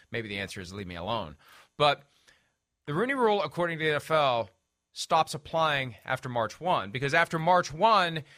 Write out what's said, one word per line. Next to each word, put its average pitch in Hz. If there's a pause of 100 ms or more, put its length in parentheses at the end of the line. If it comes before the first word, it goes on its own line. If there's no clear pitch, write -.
(100)
Maybe 113
the 101
answer 98
is 87
leave 101
me 90
alone. 87 (400)
But 143 (840)
the 147
Rooney 247
Rule, 214
according 165
to 156
the 156
N 147
F 143
L, 131 (460)
stops -
applying 143 (100)
after 131
March 113
one, 147
because 135
after 165
March 175
one, 170 (160)